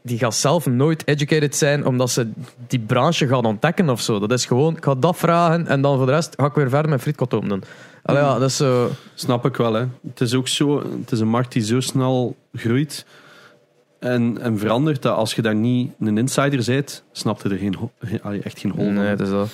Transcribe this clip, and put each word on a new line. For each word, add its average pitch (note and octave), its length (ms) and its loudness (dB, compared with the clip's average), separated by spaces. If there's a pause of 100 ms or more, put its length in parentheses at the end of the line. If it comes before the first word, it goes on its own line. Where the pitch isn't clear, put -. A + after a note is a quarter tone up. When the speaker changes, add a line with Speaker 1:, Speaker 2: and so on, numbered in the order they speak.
Speaker 1:
die A#2+ 140 -4
gaat A#2 180 -2
zelf D#3 300 0
nooit C#3+ 420 2
educated D3 480 2
zijn, D3 300 2
omdat B2+ 240 2
ze A#2+ 180 0 (400)
die C3 120 0
branche B2+ 480 2
gaat B2 180 2
ontdekken D3 440 2
of A#2+ 120 0
zo. A2 180 0
Dat G#2 120 0
is B2 140 0
gewoon, D3+ 320 2
ik - 60 -16
ga C#3 120 2
dat D#3+ 220 2
vragen E3+ 500 2
en C#3 140 2
dan C#3 160 2
voor C3 80 2
de B2+ 60 4
rest D#3+ 260 0
ga C3+ 80 2
ik C#3+ 80 -2
weer C#3 160 2
verder D3+ 200 2
mijn C3+ 120 0
frietkot D3 320 -2
open G2+ 160 -2
doen. G2 140 -2 (400)
Allee, C#3 180 2
ja, C#3+ 100 4
Speaker 2:
Hmm. A#2 80 0
Speaker 1:
dat C3+ 100 2
is C3 80 -2
zo. B2+ 320 2 (240)
Speaker 2:
Snap B2+ 320 -2
ik C3+ 100 -2
wel, A#2 180 2
hè. A2+ 120 0 (220)
Het - 140 -14
is A#2+ 120 0
ook B2+ 140 0
zo, C#3+ 360 0 (180)
het - 100 -14
is A2+ 80 0
een A2 80 0
markt A#2+ 240 0
die B2 120 0
zo A2+ 160 0
snel B2+ 560 -2 (180)
groeit B2 520 -2 (920)
en, A#2+ 420 0
en A2+ 160 0
verandert B2 440 0
dat A#2 140 2
als B2 180 0
je - 80 0
daar A2 140 0
niet B2 440 0
een G#2+ 180 0
insider C3+ 480 0
bent, C3+ 460 -2
snap - 300 -4
je - 80 -4
er G2 80 -2
geen F#2+ 180 -2
ho-, A2+ 240 -8
geen, A2 240 -6
allee, G2+ 180 -6
echt - 180 -12
geen G2+ 120 -4
hol G#2 140 -2
van. G2+ 80 0
Speaker 1:
Nee, G2+ 220 0
dat G2 120 -2
is G2 60 0
dat. G2+ 200 0